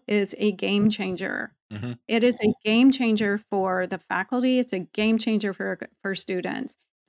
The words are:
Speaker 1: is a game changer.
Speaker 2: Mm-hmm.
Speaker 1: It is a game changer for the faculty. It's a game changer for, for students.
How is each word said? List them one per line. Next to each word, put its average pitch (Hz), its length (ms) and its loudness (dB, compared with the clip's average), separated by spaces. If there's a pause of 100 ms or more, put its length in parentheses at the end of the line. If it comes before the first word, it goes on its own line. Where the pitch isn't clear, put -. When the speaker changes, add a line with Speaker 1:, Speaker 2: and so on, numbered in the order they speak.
Speaker 1:
is 202 300 0
a 208 160 0
game 202 360 2
changer. 190 640 -6 (180)
Speaker 2:
Mm-hmm. 107 200 -8 (160)
Speaker 1:
It 226 160 2
is 247 180 2
a 214 120 4 (100)
game 240 280 6
changer 220 460 2
for 190 480 -2
the 180 120 -6
faculty. 247 600 0
It's 247 140 0
a 190 80 -4
game 214 380 0
changer 214 340 0
for, 190 260 -6 (240)
for 196 140 -4
students. - 600 -6 (320)